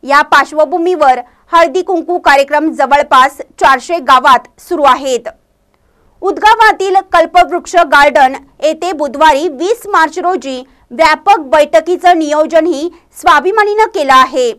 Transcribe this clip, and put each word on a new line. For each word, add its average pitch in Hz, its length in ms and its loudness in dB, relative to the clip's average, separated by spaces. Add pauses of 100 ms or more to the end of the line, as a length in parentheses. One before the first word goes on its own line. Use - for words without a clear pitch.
या 285 200 0
पार्श्वभूमीवर 302 960 0 (320)
हळदी 339 300 0
कुंकू 359 360 -4
कार्यक्रम 294 540 0
जवळपास 277 680 0
चारशे 277 600 -2
गावात 254 640 0
सुरू 320 220 -6
आहेत. 262 460 -2 (920)
उदगावातील 403 760 0 (160)
कल्पवृक्ष 349 640 0
गार्डन 294 560 2 (300)
येथे 320 300 -4
बुधवारी 294 560 0
वीस 349 380 -6
मार्च 339 320 -2
रोजी 269 460 -6 (260)
व्यापक 311 480 0
बैठकीचं 320 800 0
नियोजनही 311 720 -2 (300)
स्वाभिमानीनं 415 640 0
केलं 294 300 -2
आहे. 254 440 0